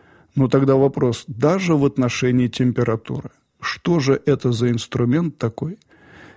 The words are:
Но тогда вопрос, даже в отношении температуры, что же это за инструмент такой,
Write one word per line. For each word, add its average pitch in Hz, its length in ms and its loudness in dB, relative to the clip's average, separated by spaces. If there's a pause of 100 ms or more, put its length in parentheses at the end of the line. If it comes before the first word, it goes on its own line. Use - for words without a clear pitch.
(340)
Но 131 140 2
тогда 135 280 4
вопрос, 135 500 0
даже 165 480 0
в 139 100 2
отношении 127 640 0
температуры, 120 800 -2 (300)
что - 400 -2
же 135 240 2
это 131 280 0
за 120 180 0
инструмент 120 640 -2
такой, 156 420 -6 (580)